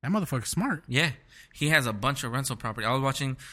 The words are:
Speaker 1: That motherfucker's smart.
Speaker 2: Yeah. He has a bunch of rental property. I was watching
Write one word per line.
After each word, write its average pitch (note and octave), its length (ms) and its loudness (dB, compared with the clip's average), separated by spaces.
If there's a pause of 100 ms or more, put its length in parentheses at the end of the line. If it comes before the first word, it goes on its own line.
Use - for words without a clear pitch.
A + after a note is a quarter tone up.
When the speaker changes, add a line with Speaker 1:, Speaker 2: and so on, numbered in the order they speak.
Speaker 1:
That C#3 100 -2
motherfucker's D3 360 0
smart. A3 400 -2
Speaker 2:
Yeah. C#3 240 2 (420)
He D3 160 0
has D3+ 160 6
a A#2 60 0
bunch C3+ 320 0
of A#2+ 80 -4
rental C3 240 -2
property. A2 320 -4
I A#2+ 60 4
was C3+ 80 2
watching C3+ 340 0 (160)